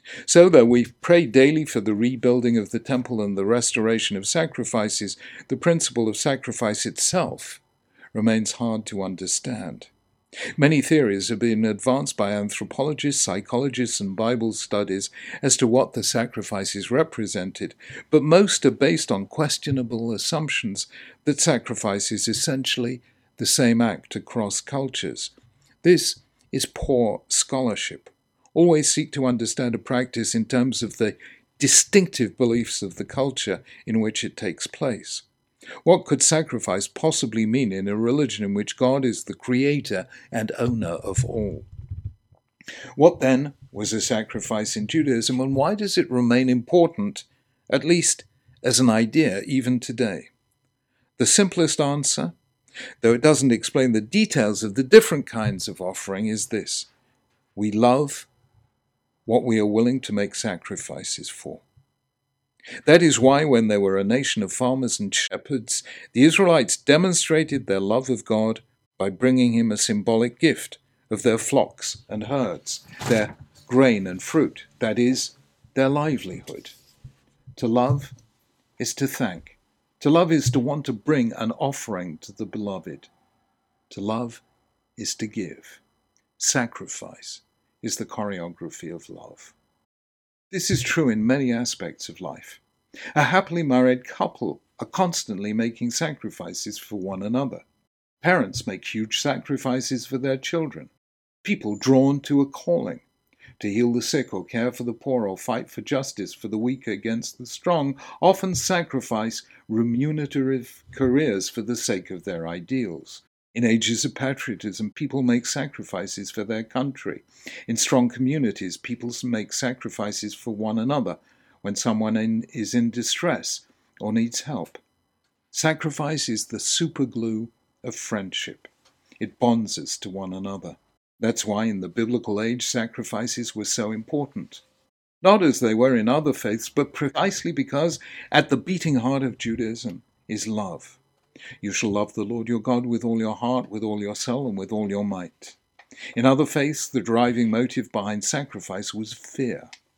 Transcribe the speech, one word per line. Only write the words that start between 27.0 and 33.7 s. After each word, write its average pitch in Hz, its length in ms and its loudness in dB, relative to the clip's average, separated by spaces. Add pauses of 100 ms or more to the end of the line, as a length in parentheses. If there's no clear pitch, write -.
scholarship. - 800 -2 (460)
Always 160 360 6
seek 156 220 -2
to 135 140 0
understand 120 480 0
a 110 40 -4
practice 123 560 -2
in 113 120 0
terms 127 360 0
of 113 140 -8
the 107 180 0 (440)
distinctive 147 800 4
beliefs 120 420 2
of 95 160 -8
the - 80 -8
culture 135 580 -4 (240)